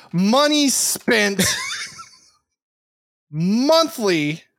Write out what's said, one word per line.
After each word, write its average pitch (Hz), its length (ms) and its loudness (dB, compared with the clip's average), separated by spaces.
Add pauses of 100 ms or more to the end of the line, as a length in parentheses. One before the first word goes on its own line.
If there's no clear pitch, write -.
(120)
money 277 580 2
spent 208 760 0
<laughs> - 1900 -12
monthly 202 1120 0 (160)